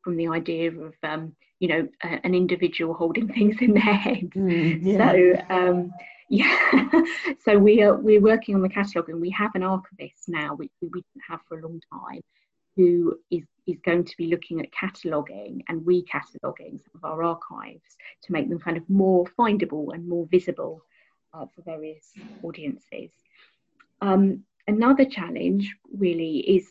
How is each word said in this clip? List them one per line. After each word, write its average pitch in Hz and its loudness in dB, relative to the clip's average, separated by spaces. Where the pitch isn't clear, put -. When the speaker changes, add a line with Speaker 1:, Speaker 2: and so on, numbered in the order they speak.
Speaker 1:
from 175 -6
the 165 -2
idea 165 -4
of, 160 -16
um, 160 -8
you 180 0
know, 160 0
a, 170 -8
an 185 2
individual 175 0
holding 170 -2
<laughs> 190 -8
things 214 2
in 233 4
their 202 6
head. 202 0
Speaker 2:
Mm, 170 0
yeah. 185 4
Speaker 1:
So, 180 4
um, 180 0
yeah, - 2
<laughs> 302 -6
so 208 6
we 208 8
are, 202 6
we're 208 6
working 220 4
on 190 4
the 185 0
catalogue, 202 -4
and 165 -8
we 175 -4
have 208 -4
an 185 -2
archivist 185 -6
now, 151 -6
which 147 -14
we, 170 -8
we 175 -10
didn't - -20
have 160 -12
for 160 -14
a - -18
long 165 -14
time, - -16
who 175 4
is, 165 -6
is 165 -6
going 175 0
to - -12
be 170 -6
looking 170 -6
at - -12
cataloguing - -8
and 160 -6
recataloguing - -4
some - -20
of 165 -18
our 160 -6
archives - -8
to - -10
make 160 -2
them 170 -6
kind 165 -6
of 165 -10
more 190 4
findable 180 -2
and 170 -12
more 170 -4
visible, 165 -2
uh, 160 -14
for 175 -20
various 156 -16
audiences. - -14
Um, 196 2
another 240 4
challenge 190 -4
really 165 -2
is 185 2